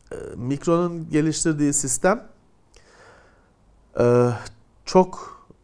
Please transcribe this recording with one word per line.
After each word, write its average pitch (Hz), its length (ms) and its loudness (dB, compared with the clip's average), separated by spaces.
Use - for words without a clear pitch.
e, - 40 -10
Micron'un 165 720 -2
geliştirdiği 151 640 0
sistem, 185 500 0
e, 120 300 4
çok, - 560 0